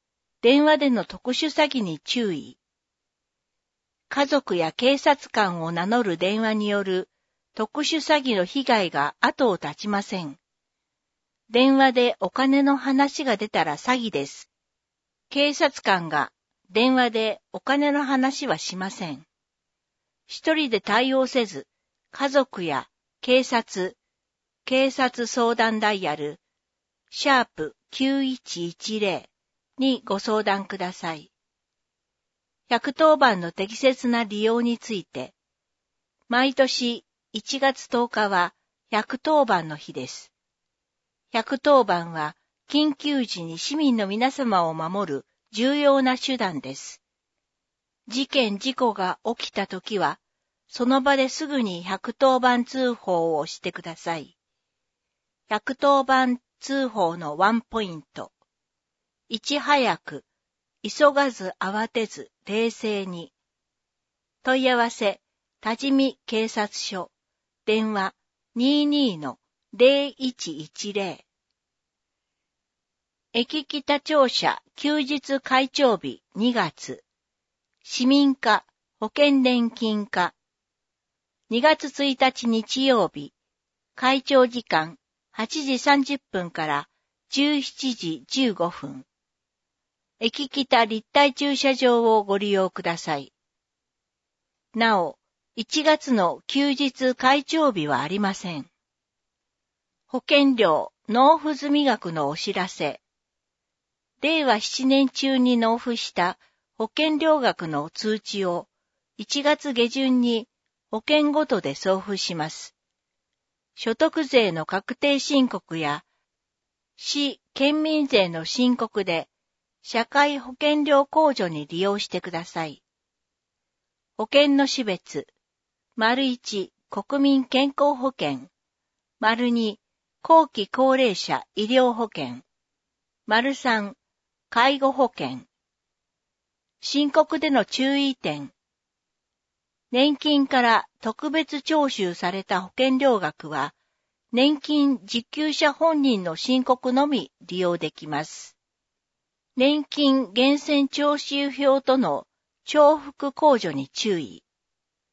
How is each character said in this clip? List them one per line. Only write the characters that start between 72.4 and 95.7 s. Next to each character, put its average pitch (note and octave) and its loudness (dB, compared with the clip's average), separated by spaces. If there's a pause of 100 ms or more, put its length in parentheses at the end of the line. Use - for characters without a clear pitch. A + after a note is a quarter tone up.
駅 C4+ -4
北 D4 -2
庁 C#4 4
舎 - -2 (140)
休 D4+ 0
日 C#4 -4
会 C4 0
長 B3+ 2
日 C3+ -10 (100)
二 A#3+ 0
月。 E3 -6 (800)
市 - -4
民 C#4 6
課、 G#3+ 0 (360)
保 A3 -4
険 C#4+ 4
年 B3 2
金 G#3+ -4
課。 F3 -2 (1160)
二 A3+ 0
月 D4+ 2
一 C#4 -2
日 B3+ 0
日 A3+ -2
曜 A3+ 2
日。 C#3+ -14 (640)
会 C4 0
長 C4 6
時 A#3+ -8
間、 D#3+ -4 (340)
八 C4+ -8
時 C4 0
三 C#4+ 4
十 C#4+ -4 (140)
分 F3+ -4
か D#3 -4
ら D3 -2 (400)
十 C#4+ 0
七 C4 -6
時 D#3+ -8
十 B3+ 0
五 F3 -2
分。 C#3 -14 (1120)
駅 B3 -2
北 B3 2
立 A3 -6
体 C#4+ 4
駐 C#4+ -2
車 C4+ 2
場 A#3 4
を G#3 2
ご G3+ -2
利 G3+ -2
用 F#3+ 2
く - -12
だ E3+ -4
さ D3+ -4
い。 C#3 -12 (1400)
な A3 2
お、 - -6 (360)
一 C#4+ -4